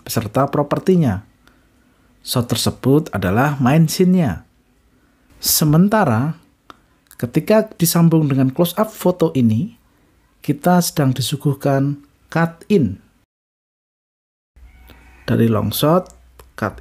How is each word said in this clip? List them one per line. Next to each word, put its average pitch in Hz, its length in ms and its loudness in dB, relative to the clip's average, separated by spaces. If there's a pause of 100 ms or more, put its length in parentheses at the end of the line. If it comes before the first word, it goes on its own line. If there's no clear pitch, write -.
beserta 110 400 -2
propertinya. 143 800 0 (960)
Shot - 320 -4
tersebut 131 640 0
adalah 107 480 0
main 151 240 4
scene-nya. 180 560 0 (960)
Sementara, 160 960 2 (800)
ketika 214 640 0
disambung 165 480 2
dengan 135 240 0
close 170 240 -2
up 220 160 -4
foto - 400 -2
ini, 127 480 0 (640)
kita 175 400 0
sedang 131 320 -2
disuguhkan 139 880 -2 (240)
cut 165 400 -4
in. 123 320 0 (2250)
Dari 117 240 0
long 107 240 -2
shot, 170 400 0 (480)
cut 101 200 -6